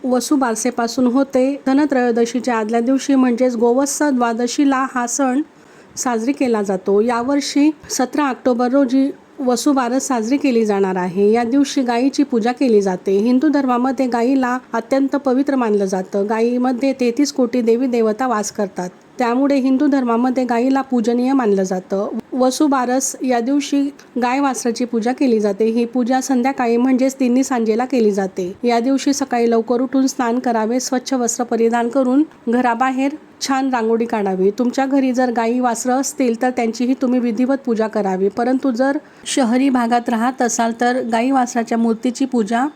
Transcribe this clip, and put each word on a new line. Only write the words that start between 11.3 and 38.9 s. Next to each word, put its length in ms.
या 140
दिवशी 380
गायीची 400
पूजा 300
केली 300
जाते. 360
हिंदू 300
धर्मामध्ये 580
गायीला 520
अत्यंत 440
पवित्र 400
मानलं 280
जातं. 440
गायीमध्ये 640
तेहतीस 400
कोटी 280
देवी 260
देवता 400
वास 260
करतात, 380
त्यामुळे 380
हिंदू 300
धर्मामध्ये 580
गायीला 360
पूजनीय 520
मानलं 300
जातं. 460
वसुबारस 880
या 180
दिवशी 420
गाय 180
वासराची 440
पूजा 280
केली 280
जाते. 240
ही 200
पूजा 360
संध्याकाळी 560
म्हणजेच 440
तिन्नी 240
सांजेला 400
केली 260
जाते. 420
या 160
दिवशी 320
सकाळी 380
लवकर 300
उठून 260
स्नान 320
करावे, 420
स्वच्छ 340
वस्त्र 300
परिधान 440
करून 340
घराबाहेर 640
छान 300
रांगोळी 340
काढावी. 460
तुमच्या 360
घरी 260
जर 180
गायी 300
वासरं 400
असतील 420
तर 80
त्यांचीही 520
तुम्ही 180
विधिवत 360
पूजा 200
करावी, 420
परंतु 420
जर 280